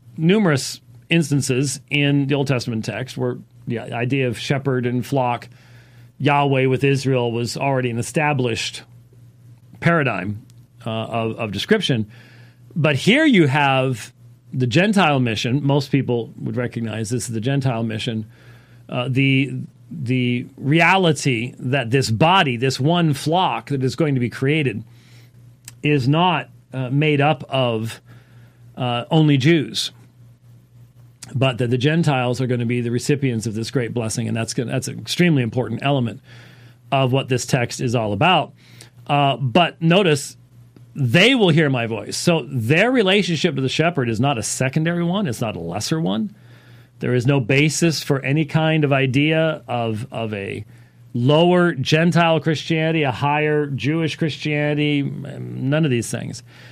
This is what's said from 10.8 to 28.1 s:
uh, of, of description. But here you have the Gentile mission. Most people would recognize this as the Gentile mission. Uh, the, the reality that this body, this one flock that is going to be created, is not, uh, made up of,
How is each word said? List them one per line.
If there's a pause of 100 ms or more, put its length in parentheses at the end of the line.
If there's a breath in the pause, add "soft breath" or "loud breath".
uh,
of,
of
description. (640 loud breath)
But
here
you
have (400)
the
Gentile
mission.
Most
people
would
recognize
this
as
the
Gentile
mission. (640 soft breath)
Uh,
the, (360)
the (120)
reality
that
this
body,
this
one
flock
that
is
going
to
be
created, (1000 soft breath)
is
not, (240)
uh,
made
up
of, (720 soft breath)